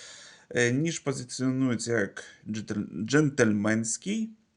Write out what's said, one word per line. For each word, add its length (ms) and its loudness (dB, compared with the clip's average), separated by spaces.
Е, 220 4
ніж 280 0
позиціонується 1000 0
як 240 -4
джентель-, 580 -4
джентльменський, 1200 2